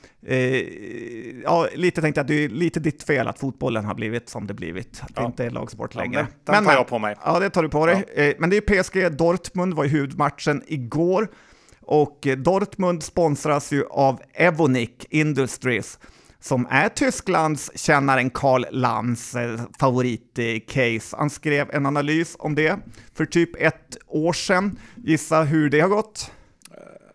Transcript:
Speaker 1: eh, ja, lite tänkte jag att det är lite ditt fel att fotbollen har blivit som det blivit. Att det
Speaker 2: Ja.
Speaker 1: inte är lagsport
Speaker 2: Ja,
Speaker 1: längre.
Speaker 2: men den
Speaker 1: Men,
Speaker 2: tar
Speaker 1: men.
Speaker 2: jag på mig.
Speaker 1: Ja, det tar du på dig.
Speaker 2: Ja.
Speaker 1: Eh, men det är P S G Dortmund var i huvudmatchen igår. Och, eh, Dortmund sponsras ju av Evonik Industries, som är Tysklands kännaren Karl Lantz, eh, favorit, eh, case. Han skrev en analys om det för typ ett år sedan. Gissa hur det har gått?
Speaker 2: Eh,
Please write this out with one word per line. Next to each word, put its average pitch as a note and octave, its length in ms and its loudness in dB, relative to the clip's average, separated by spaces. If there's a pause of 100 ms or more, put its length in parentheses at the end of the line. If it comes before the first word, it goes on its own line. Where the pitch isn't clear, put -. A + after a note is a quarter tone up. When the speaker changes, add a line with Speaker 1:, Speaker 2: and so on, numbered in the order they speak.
(260)
Speaker 1:
eh, - 300 0 (840)
ja, E3 320 2
lite E3 260 0
tänkte D#3 180 0
jag C#3+ 60 0
att B2 40 -4
det D3 160 2
är C#3+ 40 -2
lite D#3+ 320 -2
ditt D3+ 220 -4
fel B2+ 260 0
att - 100 -6
fotbollen B2+ 460 -2
har G#2 100 -4
blivit A2+ 340 -6
som G#2 180 -10
det G2+ 80 -8
blivit. E2+ 480 -10
Att - 60 -14
det - 140 -8
Speaker 2:
Ja. A#2+ 40 -2
Speaker 1:
inte B2 180 -6
är A#2+ 60 -4
lagsport A2+ 440 -10
Speaker 2:
Ja, B2+ 60 -8
Speaker 1:
längre. - 220 -6
Speaker 2:
men - 40 -4 (180)
den D3 100 2
Speaker 1:
Men, G#3 100 4
Speaker 2:
tar E3+ 60 4
Speaker 1:
men. C#3+ 40 6
Speaker 2:
jag B2+ 140 4
på A#2+ 100 -4
mig. G#2 260 -4
Speaker 1:
Ja, E3 160 2
det G3 100 0
tar F3 120 0
du D#3 60 -2
på D3+ 180 2
dig. F#3+ 180 4 (120)
Speaker 2:
Ja. D3 60 2
Speaker 1:
Eh, D3 160 4
men E3 120 0
det G3+ 60 4
är G#3 40 2
P G3+ 180 2
S F#3 140 0
G F#3+ 160 2
Dortmund F3 680 0
var D3 100 0
i D3 40 0
huvudmatchen C#3+ 800 -2
igår. E3+ 640 0 (560)
Och, - 420 2
eh, C3 120 2
Dortmund F3+ 640 0
sponsras D3 680 0
ju C#3 180 0
av C3+ 300 2 (120)
Evonik D3 800 2
Industries, C3 880 -2 (420)
som - 300 0
är D3+ 180 4
Tysklands E3 880 0
kännaren C3+ 560 2
Karl C3 400 2
Lantz, A#2+ 640 -2
eh, A#2+ 260 -4 (200)
favorit, B2 580 0
eh, A#2+ 60 0 (240)
case. A#2 480 -2
Han - 140 0
skrev C#3+ 420 -2
en C#3+ 140 -2
analys D3 520 0
om D3+ 160 -4
det D#3 220 2 (380)
för D#3+ 120 -2
typ E3+ 300 0
ett - 400 -2 (100)
år E3 260 0
sedan. F#3+ 460 0 (160)
Gissa D#3+ 480 0
hur D3+ 280 2
det D3 100 4
har F3+ 80 4
gått? - 420 -2 (400)
Speaker 2:
Eh, - 60 -20 (380)